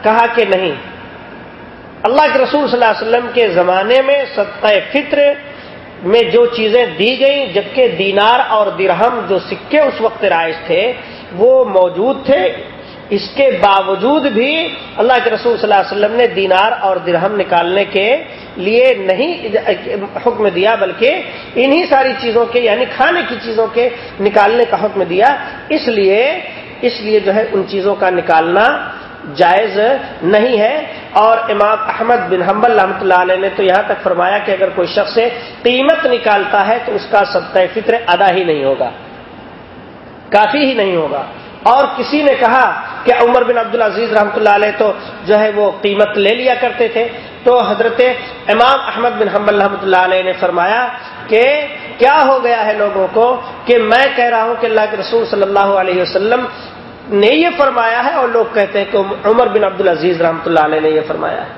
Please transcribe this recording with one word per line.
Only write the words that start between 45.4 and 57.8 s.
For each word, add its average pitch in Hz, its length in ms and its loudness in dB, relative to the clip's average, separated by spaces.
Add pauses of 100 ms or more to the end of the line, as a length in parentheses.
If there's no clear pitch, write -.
وہ 202 160 2 (100)
قیمت 202 360 2
لے 202 180 2
لیا 254 220 0
کرتے 240 320 0
تھے، 233 180 -2 (360)
تو 247 180 4
حضرت 220 400 0 (480)
امام 240 280 4 (100)
احمد 226 300 -2
بن 208 120 0
حنبل 202 320 0
رحمۃ 202 200 0
اللہ 190 220 2
علیہ 185 200 2
نے 185 160 -2
فرمایا 180 420 0 (460)
کہ 220 160 4 (540)
کیا 277 260 4
ہو 269 200 4
گیا 233 220 0
ہے 214 100 0
لوگوں 196 380 0
کو 220 120 4 (400)
کہ 240 200 4
میں 240 200 4 (100)
کہہ 240 140 2
رہا 226 140 0
ہوں 233 180 -2
کہ 233 40 -2
اللہ 220 260 2
کے 220 60 -6
رسول 226 300 -2
صلی 202 160 -2
اللہ 196 340 2
علیہ 180 240 0
وسلم 220 440 0 (680)
نے 208 220 4
یہ 330 220 2
فرمایا 240 480 0